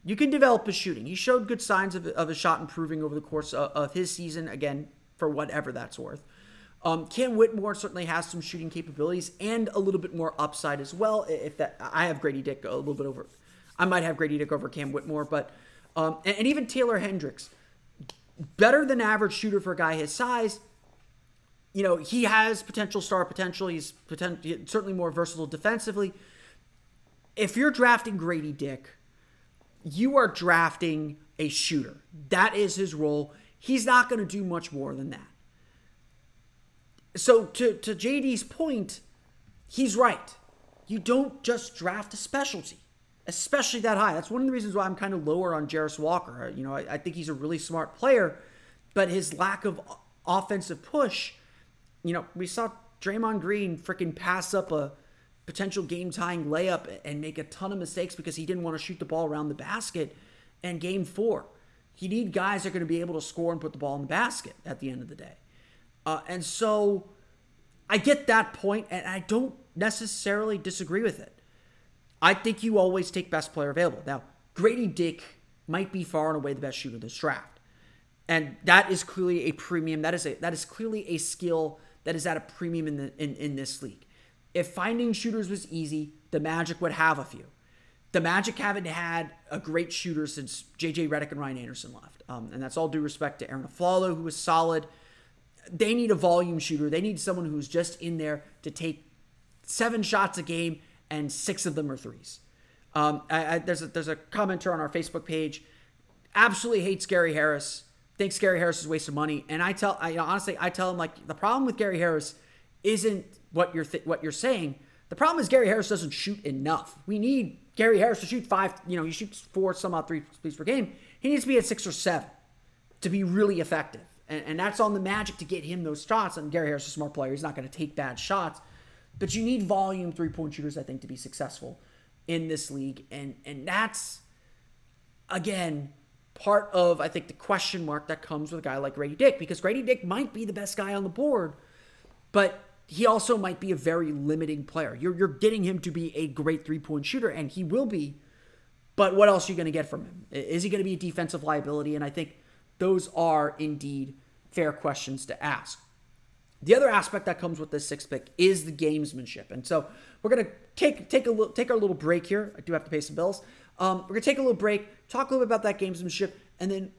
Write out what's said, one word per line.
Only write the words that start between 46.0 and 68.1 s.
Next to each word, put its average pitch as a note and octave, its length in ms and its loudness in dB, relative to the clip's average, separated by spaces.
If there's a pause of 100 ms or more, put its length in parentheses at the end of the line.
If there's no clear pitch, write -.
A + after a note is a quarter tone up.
You C3 100 -8
know, C3+ 100 -6
I, C#3 200 -6
I D3+ 40 -4
think E3+ 180 -6
he's D#3+ 120 -6
a D3+ 60 -4
really D3+ 240 -4
smart D#3+ 360 -6
player, A3+ 440 4 (540)
but G3 160 4
his F3 260 -2
lack F#3+ 300 0
of F#3+ 240 -2
o-, - 120 -16 (260)
offensive F#3+ 560 0
push, - 500 0 (720)
you E3+ 80 -2
know, E3+ 220 -4
we F3+ 120 -6
saw A3 240 -4 (300)
Draymond A3 400 0
Green F#3 360 -2
frickin' E3+ 380 -4
pass F3+ 400 -2
up F#3+ 180 0
a C#3+ 200 -2 (540)
potential - 360 -4
game-tying F3 600 -4
layup E3+ 420 0 (180)
and D3 160 -6
make D#3 160 -8
a D#3 80 -6
ton F#3+ 280 -8
of G3 60 -6
mistakes F3 360 -6
because D#3 220 -8
he D#3+ 100 -6
didn't F3+ 160 -2
wanna D#3+ 160 -4
shoot E3 220 -10
the E3+ 40 -4
ball D#3+ 220 -2
around D3+ 220 -4
the D3 60 -4
basket F3+ 600 -6 (460)
in F3 160 -6
game F3+ 260 -2
four. G3+ 420 -2 (520)
You F#3+ 100 -6
need G#3 240 -2
guys G3 300 0
that F#3+ 60 -4
are E3+ 40 -6
gonna F3 140 -2
be E3 140 -2
able E3+ 140 -4
to D#3+ 60 -4
score E3+ 300 -2
and E3 100 -4
put D#3 120 -6
the C3 60 -16
ball C#3 180 -4
in C#3+ 60 -6
the C#3 40 -6
basket A3+ 480 -2 (100)
at B2+ 140 -10
the C3 120 -6
end B2 120 -10
of A#2+ 60 -14
the - 80 -16
day. - 220 -20 (680)
Uh, D#3 200 -2
and F3+ 160 -6
so G#3 680 2 (800)
I G#3 80 6
get C#4+ 300 6